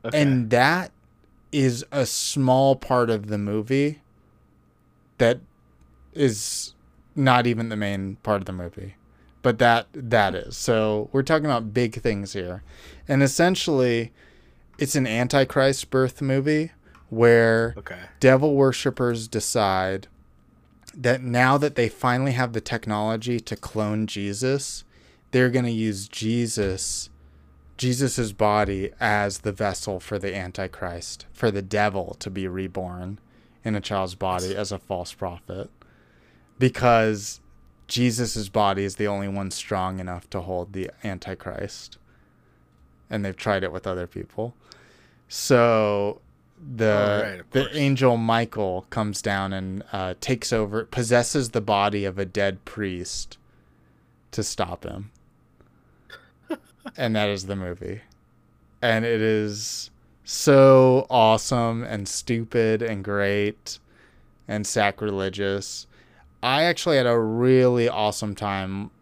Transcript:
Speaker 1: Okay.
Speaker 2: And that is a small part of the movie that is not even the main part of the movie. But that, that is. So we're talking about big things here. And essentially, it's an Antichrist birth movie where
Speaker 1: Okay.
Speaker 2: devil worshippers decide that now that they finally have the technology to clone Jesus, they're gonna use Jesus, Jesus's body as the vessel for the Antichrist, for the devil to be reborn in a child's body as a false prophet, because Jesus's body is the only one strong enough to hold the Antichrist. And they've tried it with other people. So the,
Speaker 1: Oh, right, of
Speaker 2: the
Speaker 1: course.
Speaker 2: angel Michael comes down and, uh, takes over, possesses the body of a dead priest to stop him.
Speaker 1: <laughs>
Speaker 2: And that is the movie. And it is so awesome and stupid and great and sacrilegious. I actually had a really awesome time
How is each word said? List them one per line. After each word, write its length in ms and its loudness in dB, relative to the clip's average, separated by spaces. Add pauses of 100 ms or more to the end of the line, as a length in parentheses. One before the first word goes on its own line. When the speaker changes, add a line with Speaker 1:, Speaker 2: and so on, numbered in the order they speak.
Speaker 1:
Okay. 160 0
Speaker 2:
And 300 2
that 400 4 (600)
is 400 2
a 140 0
small 720 2
part 340 0
of 180 -2
the 100 -2
movie 600 0 (1200)
that 200 4 (760)
is 600 -2 (400)
not 320 4
even 220 -2
the 80 -6
main 480 -4
part 160 0
of 60 -10
the 60 -10
movie. 440 -12 (460)
But 160 2
that, 340 4
that 420 0
is. 220 -10
So 560 0
we're 100 2
talking 240 0
about 280 -2
big 260 -2
things 320 -4
here. 300 -8 (460)
And 140 4
essentially, 920 2 (680)
it's 180 -2
an 100 2
Antichrist 840 0
birth 320 0
movie 500 0 (380)
where 680 6
Speaker 1:
Okay. 220 -14 (220)
Speaker 2:
devil 340 6
worshippers 720 0
decide 800 0 (840)
that 280 0
now 360 4
that 160 0
they 140 2
finally 440 0
have 200 -2
the 80 -4
technology 800 -4
to 160 -10
clone 500 -4
Jesus, 760 -4 (460)
they're 200 4
gonna 200 0
use 380 -2
Jesus, 1000 -4 (680)
Jesus's 560 -2
body 580 0 (100)
as 380 0
the 140 -4
vessel 480 -4
for 180 -8
the 160 -6
Antichrist, 1000 -10
for 180 0
the 120 -4
devil 580 -2
to 100 -8
be 180 -6
reborn 720 -8 (460)
in 100 -2
a 60 -2
child's 340 -4
body 420 -4
as 160 -6
a 60 -8
false 340 -8
prophet, 580 -10 (880)
because 840 2 (460)
Jesus's 600 -2
body 360 0
is 120 -6
the 100 -2
only 220 -4
one 220 -6
strong 500 -4
enough 300 -10
to 100 -6
hold 320 -6
the 180 -8 (140)
Antichrist. 920 -10 (1120)
And 140 -6
they've 120 -6
tried 280 -2
it 80 -4
with 140 -10
other 200 -6
people. 480 -10 (720)
So 920 2 (560)
the, 160 2
Speaker 1:
Oh, 380 2
right, 100 -12
of 100 -20
Speaker 2:
the 140 2
Speaker 1:
course. 120 -8
Speaker 2:
angel 400 4
Michael 760 -2
comes 300 -4
down 320 -2
and, 400 -8
uh, 280 -6
takes 320 -4
over, 320 -2
possesses 680 0
the 100 -2
body 440 0
of 140 -4
a 60 -2
dead 400 -2
priest 720 -8 (920)
to 120 -6
stop 420 -6
him. 260 -12 (1400)
Speaker 1:
<laughs> 100 -6 (380)
Speaker 2:
And 180 -2
that 140 0
is 180 -4
the 100 -6
movie. 440 -10 (800)
And 240 2
it 160 0
is 720 -2 (340)
so 840 8
awesome 760 2
and 240 -6
stupid 760 0
and 220 -6
great 720 -2 (720)
and 180 -4
sacrilegious. 1200 -2 (560)
I 220 2
actually 320 0
had 100 4
a 120 4
really 720 4
awesome 460 -2
time 560 -6 (120)